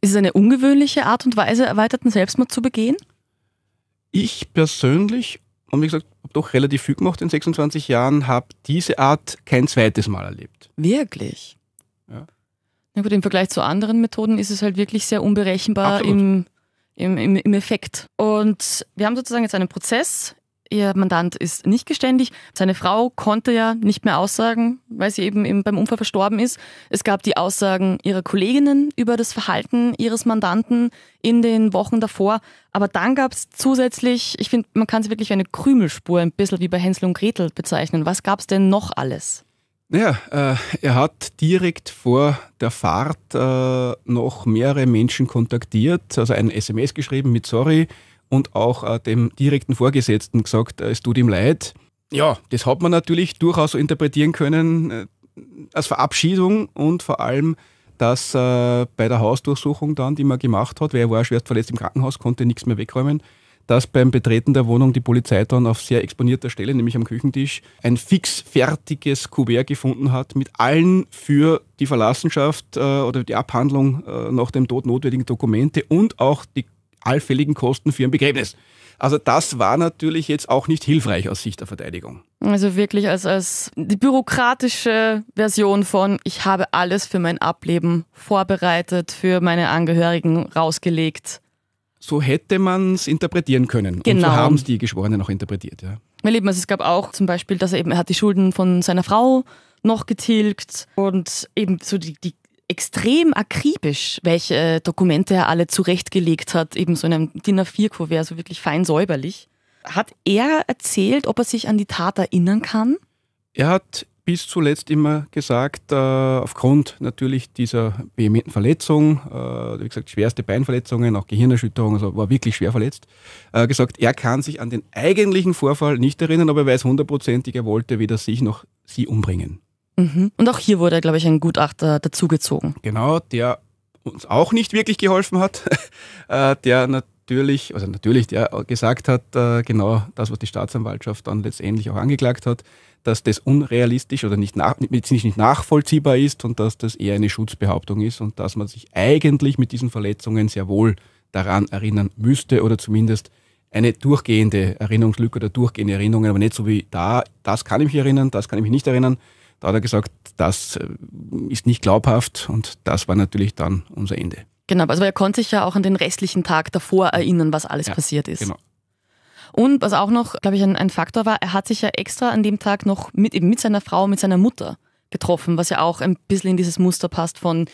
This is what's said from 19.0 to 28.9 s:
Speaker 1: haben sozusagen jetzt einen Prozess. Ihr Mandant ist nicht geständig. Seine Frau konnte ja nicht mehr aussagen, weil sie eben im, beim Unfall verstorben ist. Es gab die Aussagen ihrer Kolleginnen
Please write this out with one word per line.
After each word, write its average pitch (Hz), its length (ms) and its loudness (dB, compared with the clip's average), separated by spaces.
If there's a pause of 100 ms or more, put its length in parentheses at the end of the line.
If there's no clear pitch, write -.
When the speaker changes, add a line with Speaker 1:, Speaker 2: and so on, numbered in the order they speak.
Speaker 1:
haben 226 100 0
sozusagen 240 280 -4
jetzt 214 120 -4
einen 185 120 0
Prozess. - 680 -4 (360)
Ihr 202 240 0
Mandant 180 400 0
ist - 320 -6
nicht 214 180 2
geständig. 262 460 0 (240)
Seine 190 180 0
Frau 214 380 0
konnte 220 400 -2
ja 226 240 2
nicht 214 280 0
mehr 180 140 2
aussagen, 233 640 0 (100)
weil 214 220 -2
sie 202 100 -4
eben 202 240 0
im, 202 160 0
beim 202 160 0
Unfall 226 200 -2
verstorben 208 420 -2
ist. 240 180 -2 (320)
Es - 140 -4
gab 196 180 0
die - 160 0
Aussagen 190 640 0
ihrer 190 220 -2
Kolleginnen 277 720 2